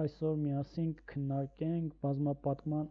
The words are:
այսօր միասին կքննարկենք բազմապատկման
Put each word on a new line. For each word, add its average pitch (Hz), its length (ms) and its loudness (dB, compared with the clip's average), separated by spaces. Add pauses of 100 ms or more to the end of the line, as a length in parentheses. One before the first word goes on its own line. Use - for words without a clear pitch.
այսօր 156 380 0
միասին 147 560 0
կքննարկենք 143 1040 -2
բազմապատկման 143 920 0